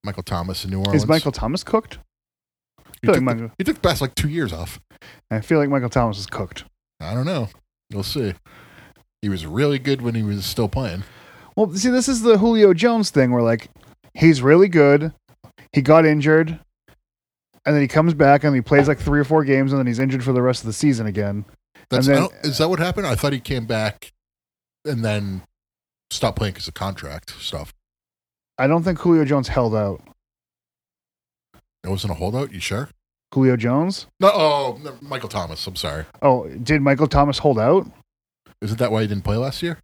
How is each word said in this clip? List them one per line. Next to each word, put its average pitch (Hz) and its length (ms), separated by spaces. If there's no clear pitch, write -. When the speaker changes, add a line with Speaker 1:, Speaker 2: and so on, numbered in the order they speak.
Speaker 1:
Michael 98 200
Thomas 92 420
in 92 60
New 95 80
Orleans. 101 240
Speaker 2:
Is 110 40
Michael 156 240
Thomas 127 320
cooked? - 360
I - 40
Speaker 1:
He 226 60
Speaker 2:
feel 208 60
Speaker 1:
took 143 100
Speaker 2:
like 120 140
Speaker 1:
the, 113 60
Speaker 2:
Michael 113 160
Speaker 1:
he 190 40
took 302 120
the - 120
past, 147 140
like, 131 140
two 151 140
years 147 220
off. 80 280
Speaker 2:
I 110 120
feel 160 180
like 143 100
Michael 127 200
Thomas 113 280
is 98 80
cooked. - 380
Speaker 1:
I 80 140
don't 127 140
know. 139 220
We'll 101 100
see. 110 300
He 101 40
was 90 140
really 131 360
good 131 240
when 117 100
he 113 80
was 101 240
still 110 240
playing. 98 340
Speaker 2:
Well, 196 180
see, 196 160
this 247 180
is 247 140
the 226 160
Julio 208 380
Jones 220 340
thing 131 220
where, 123 100
like, 117 300
he's 160 260
really 160 280
good, 151 460
he 143 80
got 156 240
injured, 156 540
and 147 100
then 143 60
he 139 60
comes 156 260
back 143 300
and 151 100
he 127 80
plays, 139 260
like, 147 120
three 147 200
or 143 40
four 151 200
games, 135 280
and 139 80
then 127 80
he's 117 100
injured 131 260
for 131 80
the 123 120
rest 127 180
of 113 60
the 110 60
season 117 340
again. 101 360
Speaker 1:
That's, 131 160
Speaker 2:
And 139 120
then 131 60
Speaker 1:
I 190 40
don't, - 180
is 143 140
that 156 100
what 180 80
happened? 180 300
I 123 80
thought 143 180
he 131 60
came 123 260
back 110 460
and 131 180
then 101 380
stopped - 260
playing 101 160
'cause - 140
of 82 80
contract 92 640
stuff. - 340
Speaker 2:
I 131 80
don't 160 160
think 175 160
Julio 165 260
Jones 135 220
held 117 260
out. 104 300
Speaker 1:
It 92 60
wasn't 98 220
a 80 60
holdout? 110 360
You 95 60
sure? 113 300
Speaker 2:
Julio 131 220
Jones? 131 500
Speaker 1:
No, 190 120
oh, 143 520
no, 139 180
Michael 131 280
Thomas. 85 360
I'm 92 100
sorry. 78 300
Speaker 2:
Oh, 123 260
did 120 360
Michael 139 240
Thomas 143 320
hold 135 180
out? 135 300
Speaker 1:
Isn't 110 140
that 120 120
why 110 100
he 107 60
didn't 101 160
play 104 140
last 131 240
year? 170 220